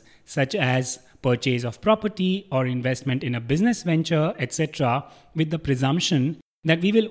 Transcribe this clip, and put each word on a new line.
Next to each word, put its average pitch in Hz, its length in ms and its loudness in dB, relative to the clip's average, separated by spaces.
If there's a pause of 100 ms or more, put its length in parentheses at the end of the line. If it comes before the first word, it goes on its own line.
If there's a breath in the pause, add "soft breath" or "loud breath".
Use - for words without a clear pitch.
(240 soft breath)
such 139 320 -2
as 131 440 0 (220 soft breath)
purchase 123 440 0
of 113 160 -8
property 202 720 0
or 131 120 0
investment 127 560 -2
in 123 140 -4
a 117 180 -8
business 214 300 2
venture, 160 560 2
et 131 140 -4
cetera, 139 580 -2 (240 loud breath)
with 156 140 0
the 160 100 -4
presumption 139 800 0 (260)
that 165 160 2
we 196 100 2
will 220 200 4